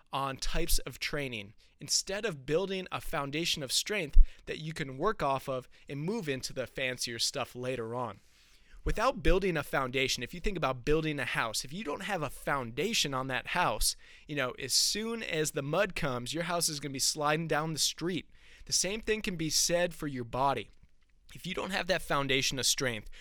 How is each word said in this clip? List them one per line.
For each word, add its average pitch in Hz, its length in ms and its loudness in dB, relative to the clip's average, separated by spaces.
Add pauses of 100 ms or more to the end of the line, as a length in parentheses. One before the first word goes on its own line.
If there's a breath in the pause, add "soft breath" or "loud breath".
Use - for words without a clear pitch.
(120)
on 135 240 -2
types - 440 4
of - 180 -6
training 120 560 -6 (260 soft breath)
instead 190 460 -2
of 147 180 -6
building 185 480 0
a 147 80 -4
foundation 151 640 -2
of 127 100 -6
strength 196 460 6 (260 loud breath)
that - 140 -8
you 156 160 -8
can 135 240 -6
work 202 240 0
off 135 260 0
of 131 220 -6 (180 soft breath)
and 143 160 -6
move 196 240 -2
into 131 240 -4
the 131 140 -6
fancier 123 520 -4
stuff - 380 -2
later 123 380 -4
on. 120 260 -6 (640 soft breath)
Without 226 380 2
building 175 340 4
a 143 60 -2
foundation, 131 600 0
if 120 120 -8
you 175 60 -12
think 196 180 -2
about 131 260 -2
building 151 340 2
a 127 60 -4
house, 117 400 -2
if 131 80 -12
you 190 100 -8
don't 240 200 -6
have 185 200 -2
a 139 60 -2
foundation 143 880 0
on 131 140 -2
that 127 200 -4
house, 151 480 0 (320 loud breath)
you 151 80 -6
know, 127 160 0 (100)
as 127 120 -2
soon 226 480 2
as 156 300 -2
the 147 100 -2
mud 170 320 0
comes, 123 400 -2
your 165 100 -4
house 170 240 0
is 151 100 -4
gonna 139 140 -8
be 135 60 -6
sliding 151 500 2
down 156 240 0
the 147 60 -4
street. 160 500 -2 (380 loud breath)
The 131 80 -4
same 208 260 0
thing 214 220 -2
can 190 140 -2
be 160 120 -2
said 170 460 2
for 156 140 -6
your 127 160 -6
body. 127 480 0 (640)
If 127 120 -14
you 185 80 -6
don't - 160 -4
have 180 160 0
that 175 160 2
foundation 139 560 2
of 120 80 0
strength, 120 420 0 (120 loud breath)